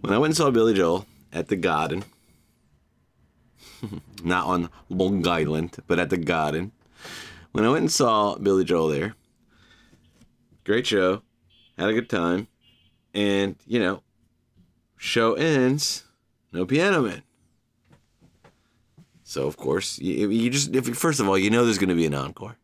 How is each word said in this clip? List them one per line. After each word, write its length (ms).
When 120
I 60
went 120
and 60
saw 140
Billy 240
Joel 320
at 140
the 80
Garden, 480
<laughs> 440
not 220
on 240
Long 360
Island, 520
but 140
at 100
the 60
Garden, 560
when 120
I 40
went 140
and 100
saw 420
Billy 300
Joel 240
there, 260
great 200
show, 380
had 120
a 40
good 160
time, 380
and, 400
you 100
know, 240
show 380
ends, 720
no 160
Piano 360
Man. 200
So, 240
of 100
course, 440
you, 300
you 200
just, 240
if, 120
first 220
of 80
all, 100
you 120
know 140
there's 140
gonna 160
be 120
an 80
encore. 500